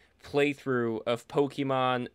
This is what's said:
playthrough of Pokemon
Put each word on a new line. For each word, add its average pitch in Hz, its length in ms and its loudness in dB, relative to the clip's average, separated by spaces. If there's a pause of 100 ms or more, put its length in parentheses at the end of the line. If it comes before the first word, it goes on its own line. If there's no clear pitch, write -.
(240)
playthrough 135 840 0
of 120 200 -2
Pokemon 135 880 0